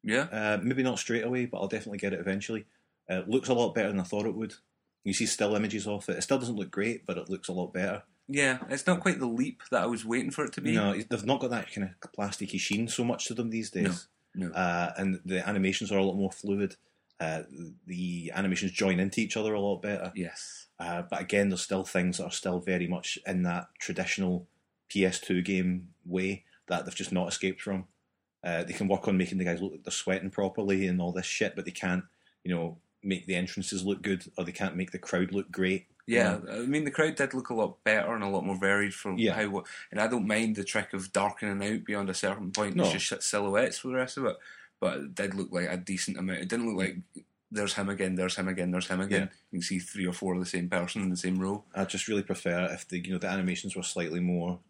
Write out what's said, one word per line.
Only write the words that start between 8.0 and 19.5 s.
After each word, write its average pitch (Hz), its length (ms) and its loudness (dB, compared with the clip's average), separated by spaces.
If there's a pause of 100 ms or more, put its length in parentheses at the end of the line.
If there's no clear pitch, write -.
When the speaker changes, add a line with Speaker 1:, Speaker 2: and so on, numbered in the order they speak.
Speaker 1:
Yeah, 135 320 2 (100)
it's 139 160 -2
not 180 140 6
quite 180 200 2
the 131 60 0
leap 123 460 0
that 107 120 4
I - 20 2
was 113 200 0
waiting 123 260 0
for 151 140 -2
it - 80 -6
to 143 80 -6
be. 143 120 2
Speaker 2:
No, 104 180 6
it, 101 180 -2
they've 104 160 0
not 139 140 4
got 131 120 0
that 110 200 -4
kind 98 180 -2 (140)
of - 80 -16
plasticky 98 480 -4
sheen 107 300 0
so 120 160 0
much 117 200 0
to - 80 -6
them 117 160 -2
these 110 240 -4
Speaker 1:
No, 92 100 2
Speaker 2:
days. 90 240 0 (280)
Speaker 1:
no. 90 160 -2
Speaker 2:
Uh, 87 460 2
and 95 260 0
the 90 240 0
animations 98 460 2
are 98 40 6
a 95 60 6
lot 95 140 2
more 98 140 2
fluid. 101 440 0 (460)
Uh, 80 220 -2 (440)
the 87 480 -4
animations 95 380 0
join 95 260 4
into 98 220 2
each 107 160 0
other 107 160 0